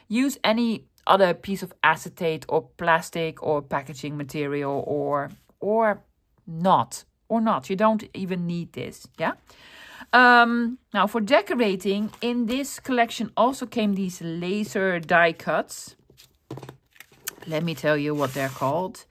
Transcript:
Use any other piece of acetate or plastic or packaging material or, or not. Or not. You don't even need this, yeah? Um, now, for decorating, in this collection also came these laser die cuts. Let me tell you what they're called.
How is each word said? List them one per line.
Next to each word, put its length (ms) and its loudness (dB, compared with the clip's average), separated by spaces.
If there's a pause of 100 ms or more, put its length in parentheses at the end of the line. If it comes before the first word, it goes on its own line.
Use 380 0
any 400 0 (220)
other 260 6
piece 300 -6
of 100 -12 (100)
acetate 640 0
or 300 0
plastic 640 0
or 200 0
packaging 520 -8
material 720 -4
or, 440 -2 (300)
or 420 0 (440)
not. 580 0 (260)
Or 100 0
not. 300 -2
You 60 -4
don't 360 2
even 340 -4
need 280 -6
this, 340 -12 (100)
yeah? 140 0 (800)
Um, 640 6 (160)
now, 140 2
for 160 -2
decorating, 880 2 (100)
in 260 -2
this 340 -4
collection 540 -2
also 300 0
came 300 0
these 260 -6
laser 800 -2
die 320 4
cuts. 640 -6 (1500)
Let 160 -4
me 120 -4
tell 220 2
you 180 -2
what 200 -2
they're 160 -4
called. 600 -4